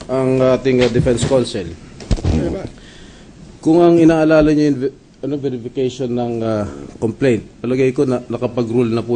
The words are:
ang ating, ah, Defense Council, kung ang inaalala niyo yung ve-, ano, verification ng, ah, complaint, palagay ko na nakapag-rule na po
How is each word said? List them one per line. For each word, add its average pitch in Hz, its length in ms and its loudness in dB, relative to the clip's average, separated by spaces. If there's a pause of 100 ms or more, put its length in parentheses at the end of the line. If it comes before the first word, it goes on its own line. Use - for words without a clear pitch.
(120)
ang 131 320 2 (160)
ating, 127 240 2
ah, 120 80 2
Defense 123 320 0
Council, 117 480 -2 (1900)
kung 160 160 4
ang 170 160 6
inaalala 160 560 4
niyo 151 160 2
yung 139 160 0
ve-, 135 120 -4 (280)
ano, 139 160 -6
verification 127 720 -6
ng, 120 220 -2 (100)
ah, 107 240 -2 (320)
complaint, 113 640 -2
palagay 131 320 0
ko 147 80 0
na 123 240 0
nakapag-rule 117 640 -2
na 110 140 -2
po 120 100 -2